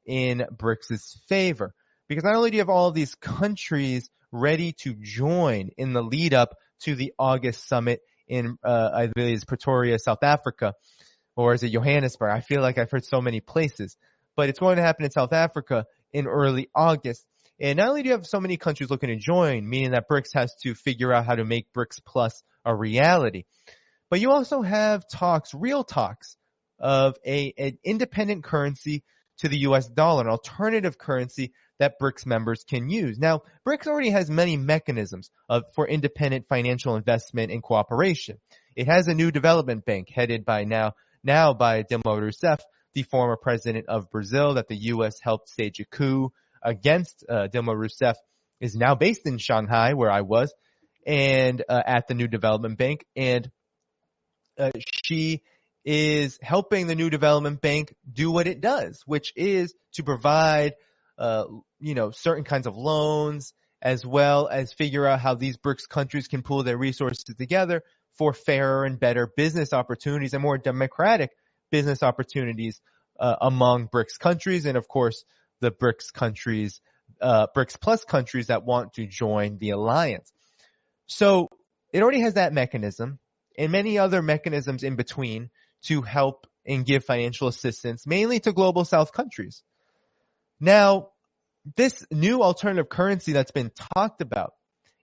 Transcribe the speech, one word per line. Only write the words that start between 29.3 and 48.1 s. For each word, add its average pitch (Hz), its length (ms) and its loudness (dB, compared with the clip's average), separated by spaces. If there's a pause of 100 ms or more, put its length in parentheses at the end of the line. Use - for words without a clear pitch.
to 160 120 -4
the 143 100 -2
U 135 180 4
S 131 100 0
dollar, 151 360 2
an 113 80 0
alternative 190 640 -2
currency 127 560 -4 (260)
that 139 220 0
brics 135 240 -2
members 113 400 -2
can 123 240 -6
use. 156 300 -4
Now, 156 240 0 (240)
brics 285 200 -2
already 294 220 0
has 190 220 0
many 165 260 2
mechanisms 131 720 -2 (200)
of, 120 140 2 (100)
for 151 120 0
independent 143 600 -2
financial 123 480 0
investment 113 560 -2
and 113 100 -6
cooperation. 123 760 0 (360)
It 123 120 -4
has 165 220 4
a 170 60 0
new 165 160 2
development 143 540 2
bank 98 240 -4
headed 117 380 -2
by 107 180 0
now, 107 300 -2 (280)
now 147 300 4
by 113 300 2
Dilma 113 220 -4
Rousseff, 107 560 0 (340)
the 139 80 -2
former 123 340 0
president 113 540 -4
of 104 200 -4
Brazil 127 440 0
that 120 140 -2
the 110 80 -8
U 113 280 -2
S 107 160 -6
helped 110 300 -4
stage 107 300 -8
a 107 40 -14
coup 135 480 -2 (300)
against. 147 680 0
Uh, 107 180 0
Dilma 113 300 -2
Rousseff 110 400 0 (420)